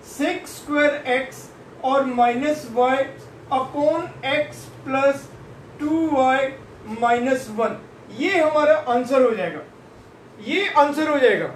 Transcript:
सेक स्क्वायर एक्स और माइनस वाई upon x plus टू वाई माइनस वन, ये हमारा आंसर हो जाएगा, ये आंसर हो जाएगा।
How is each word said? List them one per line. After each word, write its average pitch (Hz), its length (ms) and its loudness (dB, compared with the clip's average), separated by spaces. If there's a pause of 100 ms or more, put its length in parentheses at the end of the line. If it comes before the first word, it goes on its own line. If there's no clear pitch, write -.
सेक - 400 -6
स्क्वायर 294 560 0 (100)
एक्स 262 300 -4 (400)
और 262 220 2
माइनस 247 680 0
वाई 262 300 2 (500)
upon 294 520 0 (280)
x 294 280 -4 (240)
plus 277 400 2 (540)
टू 311 320 0
वाई 262 360 2 (540)
माइनस 240 540 2
वन, 214 220 -2 (420)
ये 359 200 0
हमारा 302 360 4 (180)
आंसर 254 280 2
हो 240 100 4
जाएगा, 170 300 -6 (800)
ये 359 280 -2 (100)
आंसर 294 320 2
हो 294 100 0
जाएगा। 190 360 2